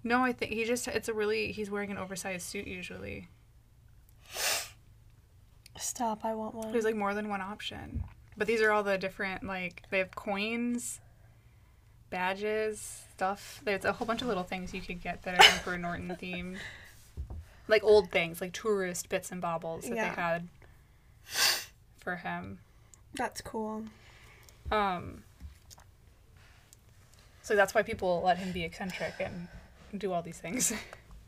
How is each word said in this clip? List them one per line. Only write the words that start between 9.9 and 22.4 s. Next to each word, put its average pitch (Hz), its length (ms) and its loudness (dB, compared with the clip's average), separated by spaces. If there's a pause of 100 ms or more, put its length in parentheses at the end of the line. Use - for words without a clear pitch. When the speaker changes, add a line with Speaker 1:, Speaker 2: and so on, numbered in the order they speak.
Speaker 1:
they 202 80 4
have 185 160 0
coins, 233 840 -2 (1080)
badges, 214 920 0 (120)
stuff. - 500 -2
There's 196 200 0
a 196 100 4
whole 240 120 -2
bunch 233 160 0
of 254 60 0
little 185 160 0
things 185 280 -6
you 190 80 -6
could 175 220 -8
get 175 220 -6
that 185 100 -4
are 180 100 10 (100)
Emperor 180 220 -2
Norton 175 400 -4
Speaker 2:
<laughs> - 60 -12
Speaker 1:
themed. 180 360 -6 (1080)
Like, 214 160 8
old 208 300 8
things, 165 280 0
like, 185 120 -4
tourist 190 560 0
bits 185 240 -2
and 180 80 -6
baubles 165 480 -4
that 233 80 -2
Speaker 2:
Yeah. 220 180 0
Speaker 1:
they 196 80 -4
had 170 260 0 (1500)
for 180 160 -4
him. 180 460 -6 (540)